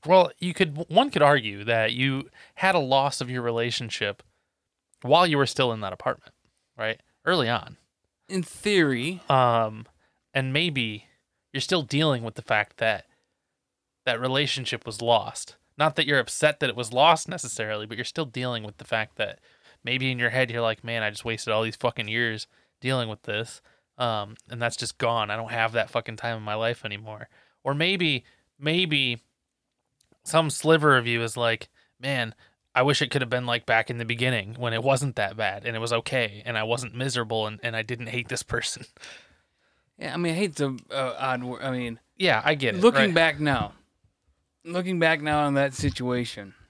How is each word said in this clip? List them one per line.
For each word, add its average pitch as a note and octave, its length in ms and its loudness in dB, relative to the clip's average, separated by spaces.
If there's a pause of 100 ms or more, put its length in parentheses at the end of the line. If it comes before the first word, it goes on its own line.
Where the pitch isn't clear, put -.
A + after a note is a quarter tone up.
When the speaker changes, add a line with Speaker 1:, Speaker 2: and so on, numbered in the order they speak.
Speaker 1:
Well, F3+ 340 6
you F3 160 -4
could, D#3 220 2 (120)
one C4+ 220 4
could D3+ 120 4
argue A2 420 4
that A2+ 280 2
you C3+ 380 0 (260)
had F#3+ 180 2
a F3 60 4
loss C3+ 400 2
of B2+ 100 -4
your B2+ 120 -4
relationship A#2 800 -2 (800)
while D#3+ 240 6
you D3 120 4
were C#3 80 4
still B2 260 0
in A2 80 -6
that G2 140 -6
apartment, - 400 -6 (420)
right? A2 240 -4 (240)
Early D#3 240 2
on. - 300 -2 (500)
Speaker 2:
In F#3+ 140 -2
theory. E3 800 2 (100)
Speaker 1:
Um, A#2 560 4 (460)
and C3 200 -2
maybe C3+ 540 -2 (460)
you're C3+ 80 -4
still E3+ 220 0
dealing C#3 400 0
with A2+ 140 -8
the A#2 60 -14
fact - 360 0
that A2 280 0 (1000)
that A#2 140 0
relationship C3 680 -2
was G#2+ 160 -10
lost. A2 540 0 (200)
Not D3+ 200 2
that D#3 100 2
you're C#3 140 2
upset D3+ 400 0
that C3+ 100 0
it G#2 60 -6
was A#2 160 -6
lost D3+ 360 6
necessarily, G#2+ 560 -6
but A2 140 -10
you're A#2+ 60 -4
still - 220 -6
dealing B2 360 -6
with G#2 160 -14
the - 60 -16
fact A2 320 -2
that G#2 240 -4 (420)
maybe B2+ 300 -2
in B2 80 -4
your A#2+ 100 2
head B2+ 200 0
you're A#2 120 -2
like, A2+ 220 -2
"Man, A#2 180 -4
I G#2+ 80 -2
just G#2 140 -14
wasted A2+ 280 -4
all A2 120 2
these A2 120 -4
fucking A#2 300 -2
years A2+ 400 -4 (340)
dealing B2+ 280 -2
with G#2+ 140 -12
this. A2 380 -6 (380)
Um, A2 380 -4 (120)
and A#2+ 140 -8
that's A#2 140 -4
just - 220 -10
gone. A#2 340 0
I G#2+ 40 -2
don't A2+ 140 -8
have A2+ 220 0
that A2+ 180 0
fucking A2+ 260 -6
time A#2 200 -6
in A2 80 -10
my G#2+ 100 -4
life A2+ 300 -2
anymore." G#2+ 440 -10 (360)
Or C#3 100 0
maybe, D#3+ 500 0 (340)
maybe D3 640 0 (1000)
some D#3+ 280 2
sliver D3+ 460 6
of A#2 120 2
you A#2 160 2
is A2+ 120 -6
like, A#2 320 0 (300)
"Man, B2 360 -4 (400)
I B2+ 80 6
wish C#3+ 200 4
it B2+ 80 -2
could C3+ 120 0
have A#2 80 -4
been B2 160 -2
like A#2+ 200 -2
back A2+ 240 2
in A#2+ 80 -6
the A#2 60 -4
beginning A2+ 540 -2
when A#2+ 160 -4
it A2+ 100 -2
wasn't C3+ 320 0
that G2+ 200 -2
bad G2+ 300 -4
and A#2 80 -4
it A2+ 60 -4
was A#2 120 -4
okay A2+ 540 -2
and A#2+ 100 -4
I G#2+ 60 -2
wasn't A#2 320 -4
miserable A#2 540 -4
and, G#2+ 160 -10
and A#2 100 -6
I A2 80 -4
didn't A#2 260 -8
hate A#2+ 200 -6
this B2 160 -6
person." - 460 -6
<laughs> - 40 -20 (1040)
Speaker 2:
Yeah, - 160 -8
I - 20 -6
mean, E3+ 180 -2
hate's F3+ 280 -2
a, C3+ 120 -2 (160)
uh, C3 280 -4
odd B2+ 260 -2
word. B2 180 -8
I C3+ 80 -4
mean, A#2+ 300 -6 (160)
Speaker 1:
Yeah, D#3 260 2
I D#3 120 2
get C3 200 0
it, F3+ 60 -2
Speaker 2:
looking A#3+ 220 6
Speaker 1:
right? F#3+ 120 4
Speaker 2:
back D#3+ 240 4
now, C3 360 0 (880)
looking F3+ 340 -2
back D#3+ 220 4
now D3+ 240 2
on C#3+ 100 2
that C#3 200 2
situation B2 800 -2 (160)